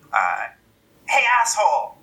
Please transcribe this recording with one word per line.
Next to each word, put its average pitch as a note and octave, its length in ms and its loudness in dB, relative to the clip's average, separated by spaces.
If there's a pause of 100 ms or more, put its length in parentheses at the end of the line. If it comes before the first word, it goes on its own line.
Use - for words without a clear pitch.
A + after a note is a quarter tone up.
(120)
uh, F#2+ 340 -2 (600)
Hey, - 160 0 (160)
asshole! - 640 0